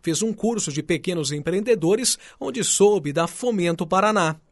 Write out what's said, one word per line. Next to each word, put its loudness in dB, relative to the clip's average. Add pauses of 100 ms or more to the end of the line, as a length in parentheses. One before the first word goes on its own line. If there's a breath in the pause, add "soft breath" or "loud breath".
Fez -2
um 0
curso -2
de -4
pequenos -2
empreendedores, 0 (220 loud breath)
onde -4
soube 2
da 0
Fomento -2
Paraná. 2 (140)